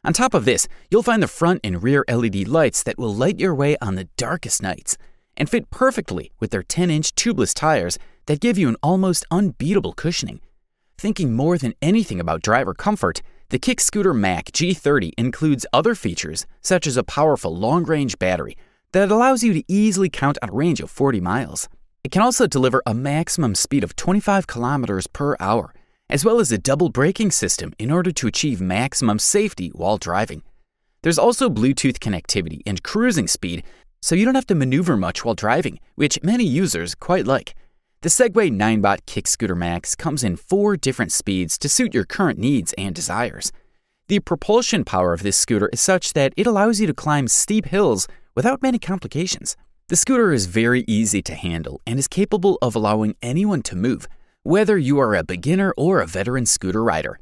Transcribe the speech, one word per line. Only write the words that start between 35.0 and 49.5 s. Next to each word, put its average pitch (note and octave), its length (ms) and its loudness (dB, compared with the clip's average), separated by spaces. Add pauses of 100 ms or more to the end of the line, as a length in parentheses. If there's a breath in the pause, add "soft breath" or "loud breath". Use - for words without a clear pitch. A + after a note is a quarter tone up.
while A2+ 100 0
driving, A2+ 460 -2 (160)
which - 260 0
many A3+ 220 2
users B2+ 500 0
quite F3 320 -2
like. - 300 -2 (460)
The E3 80 0
Segway G#3 440 4
Ninebot G2+ 520 2
Kick - 200 -6
Scooter F#2+ 280 -2
Max F2 400 -4
comes D3 280 -4
in F2+ 140 0
four G3+ 400 0
different B2 360 -2
speeds F#2 440 -2
to - 120 -6
suit - 260 0
your G#2 100 2
current - 340 -2
needs A#2+ 380 0
and F#2+ 180 -6
desires. - 580 -6 (560)
The G3+ 120 2
propulsion G#3 640 0
power F2+ 300 2
of F2 80 -6
this G2 140 0
scooter G#2 360 2
is B2+ 80 -6
such - 320 2
that C#3 240 0
it G#3 100 0
allows G#3+ 320 2
you G#3 80 2
to D3 80 0
climb D3 320 0
steep - 400 0
hills D#3 400 2 (280 soft breath)
without A#3+ 280 0
many B3+ 160 2
complications. - 800 -6 (320)